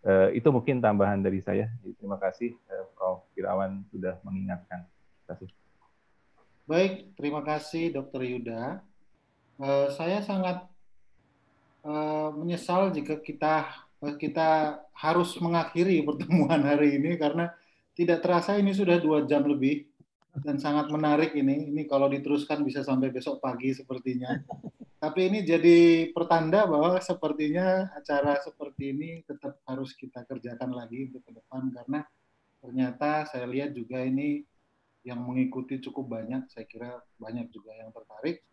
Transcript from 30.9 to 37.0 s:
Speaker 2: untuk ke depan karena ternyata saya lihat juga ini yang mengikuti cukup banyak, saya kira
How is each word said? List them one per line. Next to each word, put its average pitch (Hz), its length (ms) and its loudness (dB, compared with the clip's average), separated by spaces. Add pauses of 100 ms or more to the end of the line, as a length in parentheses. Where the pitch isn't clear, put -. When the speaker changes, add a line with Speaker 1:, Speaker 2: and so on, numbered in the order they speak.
Speaker 2:
untuk 127 160 -18
ke 113 80 -20
depan 131 320 -8
karena 127 320 -6 (640)
ternyata 131 640 -2
saya 123 160 -8
lihat 131 320 -6
juga 123 240 -8
ini 139 400 -2 (640)
yang 120 180 -10
mengikuti 127 560 -2
cukup 123 400 -10
banyak, 123 320 -8
saya 113 160 -16
kira 120 320 -14 (220)